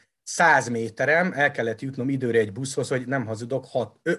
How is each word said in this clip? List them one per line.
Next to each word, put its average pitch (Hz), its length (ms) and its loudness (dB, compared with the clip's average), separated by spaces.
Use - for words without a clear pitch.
száz 151 460 4
méterem, 131 640 0
el 143 180 2
kellett 117 300 -2
jutnom 131 280 -4
időre 123 300 2
egy 104 140 2
buszhoz, 131 360 -4
hogy 127 180 -2
nem 127 200 -2
hazudok, 120 420 -6
hat, 117 340 -4
ö-, 165 160 -2